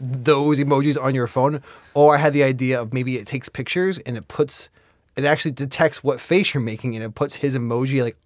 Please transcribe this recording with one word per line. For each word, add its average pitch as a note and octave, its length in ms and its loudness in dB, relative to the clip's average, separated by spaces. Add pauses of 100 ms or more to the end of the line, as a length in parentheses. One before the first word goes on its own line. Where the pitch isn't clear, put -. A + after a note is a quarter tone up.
those C#3 580 2
emojis C#3 420 2
on C3+ 140 0
your B2 120 0
phone? C#3 360 0 (300)
Or D3 220 8
I - 40 2
had D3 140 4
the C#3+ 100 4
idea B2+ 380 0
of A2 120 -8
maybe B2+ 240 -2
it G2+ 80 -10
takes C3 220 -8
pictures F3+ 520 -4
and B2 180 -8
it F#2+ 100 -14
puts, - 420 -4 (460)
it C3+ 80 -4
actually D3+ 280 0
detects C#3+ 520 -2
what C3+ 160 -2
face F#3 340 0
you're C3+ 80 -2
making A2+ 340 -6
and A2+ 100 -8
it A2+ 100 -12
puts - 220 -4
his C#3 180 -2
emoji, B2+ 480 -2
like, A#2 220 -4